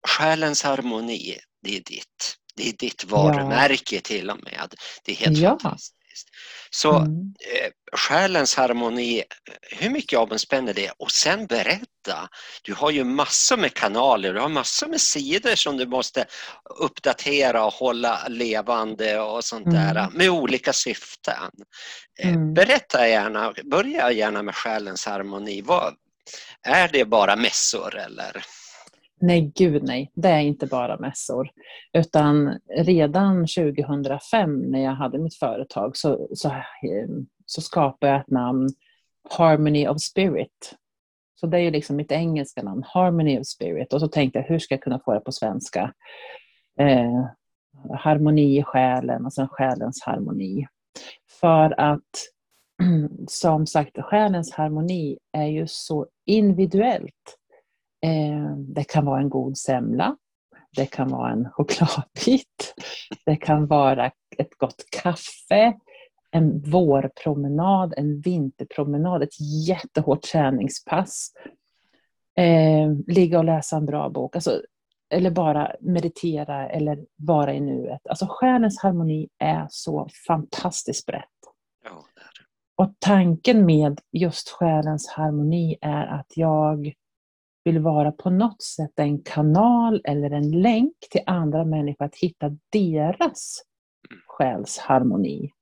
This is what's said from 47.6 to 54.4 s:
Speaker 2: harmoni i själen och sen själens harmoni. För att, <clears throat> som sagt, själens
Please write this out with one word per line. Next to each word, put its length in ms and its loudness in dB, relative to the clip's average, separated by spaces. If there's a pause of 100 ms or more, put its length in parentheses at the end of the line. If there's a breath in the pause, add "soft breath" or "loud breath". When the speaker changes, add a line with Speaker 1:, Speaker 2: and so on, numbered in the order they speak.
Speaker 2:
harmoni 600 4
i 40 0
själen 600 0
och 80 -8
sen 140 -2
själens 560 -4
harmoni. 640 -6 (760 loud breath)
För 380 6
att, 300 0 (720)
<clears throat> 460 0
som 400 0
sagt, 300 -2
själens 560 0